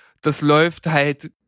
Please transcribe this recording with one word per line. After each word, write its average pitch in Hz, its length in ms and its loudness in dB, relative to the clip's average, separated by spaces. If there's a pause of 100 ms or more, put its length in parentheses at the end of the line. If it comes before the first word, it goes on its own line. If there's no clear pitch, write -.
(200)
das 151 220 -2
läuft 151 460 2
halt 147 420 -2 (180)